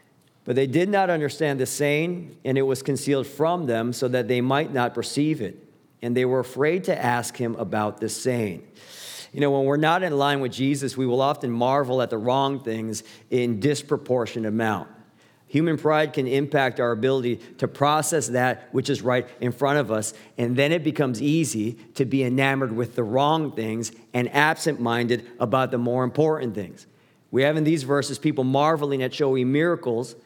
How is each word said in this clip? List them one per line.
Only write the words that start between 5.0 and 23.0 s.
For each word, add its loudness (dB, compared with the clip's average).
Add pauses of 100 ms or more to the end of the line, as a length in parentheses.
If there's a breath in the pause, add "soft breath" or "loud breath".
it. -10 (340)
And -2
they 4
were 2
afraid 2
to 0
ask 0
him -2
about -2
this -4
saying. -2 (720 loud breath)
You -6
know, 4
when 2
we're 2
not 2
in 0
line 2
with -2
Jesus, -2
we 0
will 2
often -2
marvel 0
at -2
the -4
wrong 0
things -6 (260 loud breath)
in 0
disproportionate -2
amount. -2 (560 soft breath)
Human 0
pride 2
can -2
impact 0
our 2
ability 0 (240 loud breath)
to 0
process 0
that 0
which -2
is -2
right 0 (120)
in -2
front 2
of -2
us, -2 (240 loud breath)
and 0
then 4
it 0
becomes 0
easy 0 (200 loud breath)
to 0
be 0
enamored 0
with -4
the 0